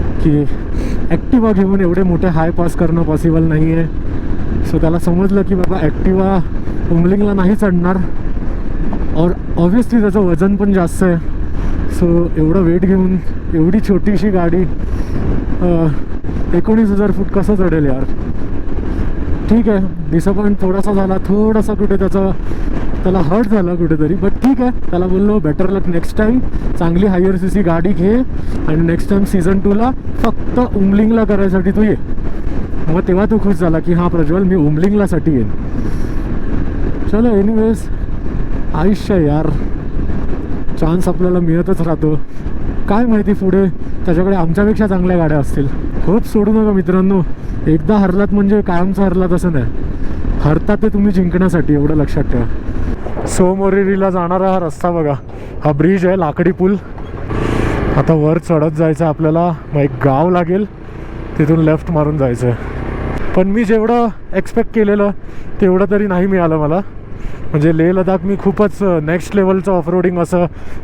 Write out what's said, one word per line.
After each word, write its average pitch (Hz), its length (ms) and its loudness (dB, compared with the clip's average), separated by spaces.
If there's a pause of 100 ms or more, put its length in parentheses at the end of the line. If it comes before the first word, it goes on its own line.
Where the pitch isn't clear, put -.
(240)
की 147 200 2 (580)
Activa 220 500 2
घेऊन 196 280 2
एवढे 180 220 2
मोठे 180 240 2
हाय 160 240 2
पास 170 260 0
करणं 170 260 2
पॉसिबल 160 400 2
नाही 160 300 2
आहे. 165 160 0 (840)
So 165 100 0
त्याला 165 180 2
समजलं 185 440 2
की 190 120 0
बाबा 180 260 0
Activa 185 600 0 (520)
उमलिंगला 196 400 2
नाही 196 240 2
चढणार, 180 400 2 (1200)
और 175 140 2 (260)
obviously 220 440 2
त्याचं 202 200 2
वजन 185 360 2
पण 202 160 0
जास्त 185 300 0
आहे. 180 120 2 (840)
So 170 360 2
एवढं 160 240 2
वेट 170 200 2
घेऊन 185 360 2 (380)
एवढी 170 240 2 (100)
छोटीशी 196 420 2
गाडी, 180 340 2 (960)
अ, 170 260 2 (680)
एकोणीस 220 340 2
हजार 202 220 0
फूट 196 160 0
कसं 202 280 0
चढेल 160 320 2
यार? 131 180 0 (1500)
ठीक 214 180 2
आहे, 175 420 -2
डिसअपॉइंट 202 500 0
थोडासा 196 320 0
झाला, 190 240 0
थोडासा 208 580 0
कुठे 202 220 0
त्याचा, 190 340 0 (720)
त्याला 185 160 2
हर्ट 185 300 2
झाला 185 260 0
कुठेतरी, 156 400 0
but 165 140 0
ठीक 262 320 2
आहे. 247 300 0
त्याला 175 160 0
बोललो 202 320 2
better 156 280 0
luck 196 200 0
next 170 300 0
time, 220 220 2 (400)
चांगली 175 280 2
हायर 190 300 2
सीसी 185 260 0
गाडी 170 300 2
घे 185 240 2 (520)
आणि 156 120 2
नेक्स्ट 165 300 0
टाइम 196 140 2
सीझन 190 360 0
टूला 202 300 2 (280)
फक्त - 420 0 (160)
उमलिंगला 214 480 2
करायसाठी 190 460 0
तू 208 120 0
ये. 208 120 2 (960)
मग 160 200 2
तेव्हा 190 160 2
तो 214 140 2
खुश 202 160 2
झाला 160 240 0
की 165 140 0
"हां 175 160 2
प्रज्वल, 170 340 0
मी 185 120 2
उमलिंगलासाठी 170 760 0
येईन." 117 180 0 (1600)
चलो, 226 240 2
एनिवेज, 220 520 0 (840)
आयुष्य 185 520 2
यार, 151 200 0 (1300)
चान्स 165 280 0
आपल्याला 180 320 0
मिळतच 170 400 0
राहतो. 156 400 0 (680)
काय 226 180 2
माहिती 208 260 2
पुढे 190 360 2 (360)
त्याच्याकडे 185 320 2
आमच्यापेक्षा 202 500 0
चांगल्या 185 320 0
गाड्या 151 200 2
असतील. 139 300 0 (360)
होप 214 180 2
सोडू 208 300 0
नका 214 200 2
मित्रांनो, 185 500 2 (440)
एकदा 160 300 2
हरलात 202 380 0
म्हणजे 202 260 2
कायमचं 185 420 0
हरलात 185 260 0
असं 175 240 0
नाही, 131 120 0 (760)
हरता 160 340 2
ते 214 140 0
तुम्ही 202 240 2
जिंकण्यासाठी, 175 600 0
एवढं 147 200 2
लक्षात 143 300 0
ठेवा. 120 220 0 (800)
सोमवरिरीला 196 840 0
जाणारा 185 420 0
हा 190 60 0
रस्ता 175 320 -4
बघा, 160 240 -2 (500)
हा 151 80 2
ब्रिज 170 340 2
आहे, 185 140 0
लाकडी 170 320 0
पूल. 190 240 0 (1200)
आता 143 180 0
वर 156 240 0
चढत 160 360 -2
जायचं 160 300 0
आपल्याला, 160 480 0 (200)
मग 147 80 0
एक 143 100 0 (140)
गाव 147 260 2
लागेल, 175 340 0 (720)
तिथून 160 220 2
लेफ्ट 156 300 0
मारून 151 280 0
जायचं 123 280 -2
आहे. 120 100 0 (800)
पण 190 120 4
मी 220 160 0
जेवढं 226 420 2 (280)
एक्सपेक्ट 208 400 -2
केलेलं 202 360 2 (500)
तेवढं 190 300 2
तरी 208 160 0
नाही 185 200 0
मिळालं 175 300 0
मला. 156 240 0 (720)
म्हणजे 156 280 2
लेह 165 140 2
लडाख 190 320 0
मी 196 120 -2
खूपच, 196 460 -2
अ, 180 180 0
नेक्स्ट 170 360 -4
लेवलचं 190 360 0
ऑफरोडिंग 180 460 0
असं 175 280 0 (380)